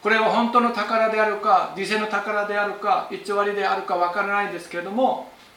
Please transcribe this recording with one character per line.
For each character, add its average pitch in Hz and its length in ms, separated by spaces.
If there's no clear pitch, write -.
こ 208 80
れ 220 80
は 220 120
本 226 220
当 247 80
の 233 100
宝 220 400
で 214 100
あ 214 80
る 202 100
か、 190 380
偽 190 80
の 214 80
宝 208 400
で 208 100
あ 208 120
る 190 60
か、 190 360
偽 196 80
り 202 380
で 196 100
あ 196 80
る 196 80
か 190 140
わ 175 160
か 202 100
ら 196 60
な 208 160
い 185 60
ん - 20
で 170 80
す - 80
け - 80
れ 175 80
ど 196 80
も、 240 400